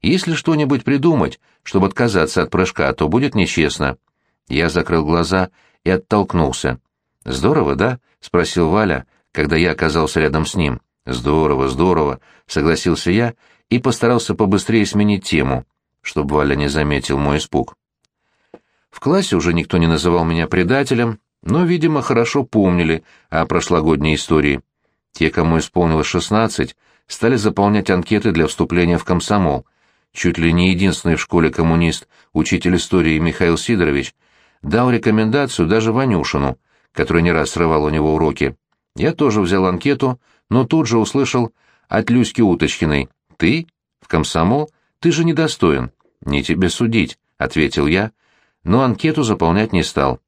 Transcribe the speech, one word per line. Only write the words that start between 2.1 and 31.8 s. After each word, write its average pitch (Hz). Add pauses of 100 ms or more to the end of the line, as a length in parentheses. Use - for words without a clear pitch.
от -
прыжка, 85
то 76
будет 123
нечестно. 73 (480)
Я 76
закрыл 82
глаза 85 (320)
и -
оттолкнулся. 85 (460)
«Здорово, 71
да?» — 120 (220)
спросил 85
Валя, 90 (260)
когда 73
я 85
оказался 80
рядом 78
с -
ним. 69 (240)
«Здорово, 67
здорово», — 73 (260)
согласился 80
я 117 (340)
и 123
постарался 120
побыстрее 101
сменить 104
тему, 65 (380)
чтобы 73
Валя 71
не 73
заметил 71
мой 73
испуг. - (1160)
В -
классе 180
уже 85
никто 85
не 82
называл 82
меня 82
предателем, 117 (240)
но, 165
видимо, 165
хорошо 117
помнили 87 (260)
о 80
прошлогодней 78
истории. 73 (500)
Те, 78
кому 82
исполнилось 80
шестнадцать, 98 (300)
стали 120
заполнять 101
анкеты 98
для 80
вступления 85
в 82
комсомол. 85 (460)
Чуть -
ли 82
не 87
единственный 87
в -
школе 82
коммунист, 82 (240)